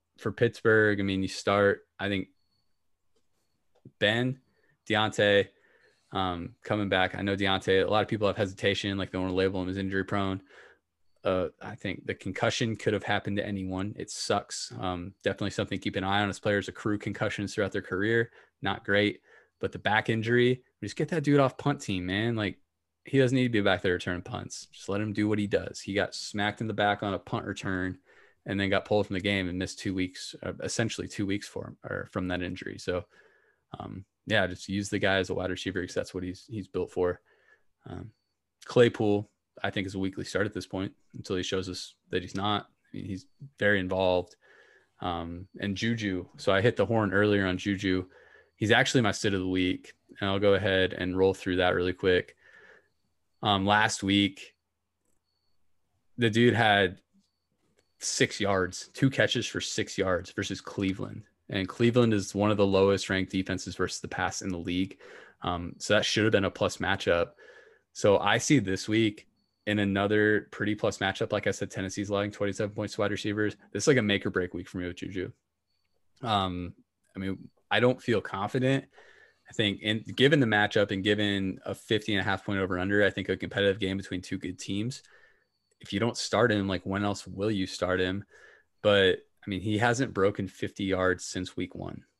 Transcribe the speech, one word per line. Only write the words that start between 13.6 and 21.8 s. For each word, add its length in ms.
It 140
sucks. 680
Um, 340
definitely 280
something 260
to 60
keep 120
an 80
eye 180
on, 80
as 100
players 280
accrue 300
concussions 560
throughout 180
their 120
career. 480
Not 200
great, 380
but 120
the 60
back 320
injury, 540
just 140
get 140
that 140
dude 160
off 200
punt 200
team, 280